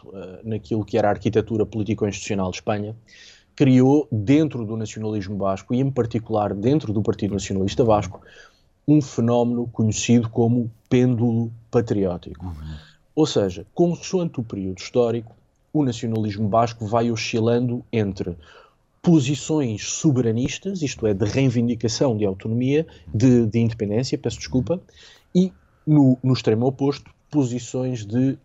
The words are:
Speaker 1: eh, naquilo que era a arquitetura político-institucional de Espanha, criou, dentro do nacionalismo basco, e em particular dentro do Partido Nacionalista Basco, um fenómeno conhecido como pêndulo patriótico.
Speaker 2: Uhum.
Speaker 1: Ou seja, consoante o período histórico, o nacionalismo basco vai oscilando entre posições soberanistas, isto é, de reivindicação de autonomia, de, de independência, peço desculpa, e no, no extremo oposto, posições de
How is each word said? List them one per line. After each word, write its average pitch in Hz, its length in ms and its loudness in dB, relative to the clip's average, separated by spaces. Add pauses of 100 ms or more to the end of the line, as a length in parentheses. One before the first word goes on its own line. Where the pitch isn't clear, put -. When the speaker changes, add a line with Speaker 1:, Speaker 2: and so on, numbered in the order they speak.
(120)
Speaker 1:
eh, 92 320 -16
naquilo 110 400 -4
que 113 140 -2
era 104 100 2
a - 20 4
arquitetura 107 540 0
político-institucional 101 880 -4
de 90 60 -8
Espanha, 104 380 -6 (640)
criou, 135 560 6
dentro 127 540 2
do 110 100 -6
nacionalismo 107 600 -6
basco, 98 360 -4
e 123 80 2
em 135 100 0
particular 110 600 -2
dentro 113 400 0
do 107 80 0
Partido 98 340 -2
Nacionalista 95 500 -2
Basco, 104 360 0 (680)
um 147 140 6
fenómeno 120 680 0
conhecido 113 600 2
como 117 420 0 (200)
pêndulo 117 600 2 (200)
patriótico. 98 760 -2
Speaker 2:
Uhum. 78 300 -12 (400)
Speaker 1:
Ou 151 120 2
seja, 92 380 -2 (100)
consoante 175 680 -2
o - 20 -4
período 95 360 -8
histórico, 117 560 -2 (380)
o 151 120 2
nacionalismo 110 640 -2
basco 113 380 0
vai 117 240 0
oscilando 120 840 0
entre 98 440 -2 (680)
posições 147 880 0
soberanistas, 131 920 0
isto 127 240 -4
é, 107 80 2
de 95 100 0
reivindicação 120 920 0
de 107 80 -2
autonomia, 120 640 -2 (260)
de, 120 340 6
de 110 120 -2
independência, 113 600 0
peço - 200 -6
desculpa, 165 420 -4 (540)
e 180 180 2 (340)
no, 139 360 6
no 131 100 2
extremo 117 340 2
oposto, 139 440 -2 (200)
posições 127 760 -2
de 123 400 0